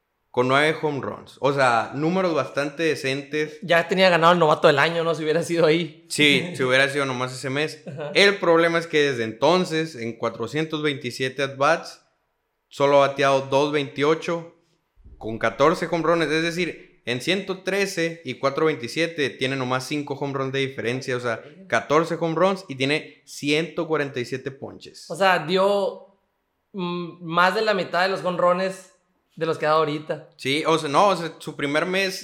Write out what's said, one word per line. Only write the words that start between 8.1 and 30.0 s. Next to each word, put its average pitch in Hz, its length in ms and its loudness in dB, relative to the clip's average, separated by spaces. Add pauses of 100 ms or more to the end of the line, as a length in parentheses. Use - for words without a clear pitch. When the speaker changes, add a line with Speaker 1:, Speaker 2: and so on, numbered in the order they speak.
Speaker 1:
El 196 220 4
problema 165 420 2
es 165 80 -6
que 147 240 2
desde 117 140 -2
entonces, 160 720 0
en 117 200 -6
cuatrocientos 139 680 -4
veintisiete 131 600 -4
at-bats, 139 600 -2 (640)
solo 143 340 4
ha 139 60 4
bateado 139 340 2
dos 139 300 0
veintiocho 160 840 -2 (640)
con 110 200 -8
catorce 151 520 2
home 165 140 0
runs. 165 220 2
Es 160 160 0
decir, 170 640 -6
en 127 160 -4
ciento 190 400 -4
trece 185 640 -2
y 127 80 -6
cuatro 139 320 0
veintisiete 147 640 -2
tiene 135 260 -4
nomás 127 300 -4
cinco 143 340 -6
home 139 140 -6
runs 135 180 -4
de 135 60 -2
diferencia. 127 580 -4
O 123 40 -6
sea, 117 220 -4 (240)
catorce 160 540 0
home 165 140 -2
runs 185 340 0
y 135 60 -10
tiene 139 500 -4
ciento 156 640 -2
cuarenta 139 320 -2
y 120 60 -4
siete 131 240 -8
ponches. - 600 -16
Speaker 2:
O 165 60 -10
sea, 185 300 2
dio, 190 600 0 (640)
mm, 175 520 -8
más 175 300 2
de 220 80 0
la 214 100 0
mitad 175 300 -2
de 190 60 2
los 185 140 -4
home 180 140 -2
runs 180 560 0 (440)
de 160 80 -6
los 160 140 -2
que 160 80 -2
ha - 20 2
dado 156 120 6
ahorita. 151 560 -4